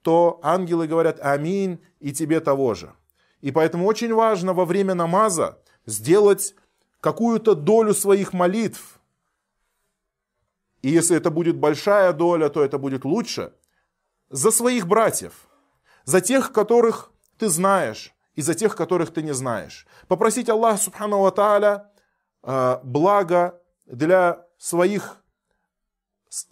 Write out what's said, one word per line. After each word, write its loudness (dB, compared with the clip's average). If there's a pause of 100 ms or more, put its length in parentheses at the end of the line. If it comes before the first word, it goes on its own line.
то 2
ангелы -2
говорят: 0
«Аминь, -4 (160)
и -10
тебе -2
того 0
же». -16 (460)
И -8
поэтому 0
очень -2
важно 0
во 0
время 0
намаза 0 (280)
сделать 2 (460)
какую-то 0
долю 2
своих 0
молитв. -2 (1800)
И -4
если 2
это 0
будет -2
большая 2
доля, 0
то 0
это -2
будет -6
лучше. -4 (800)
За 0
своих 0
братьев, -2 (560)
за 2
тех, 0
которых 2 (280)
ты -2
знаешь, -2 (220)
и -6
за -2
тех, -2
которых -2
ты -6
не -6
знаешь. -8 (220)
Попросить -2
Аллаха 2
Субхану -2
ва 4
Тааля, 0 (540)
э, 0
блага 0 (260)
для 0 (120)
своих -2 (1120)
с-, -14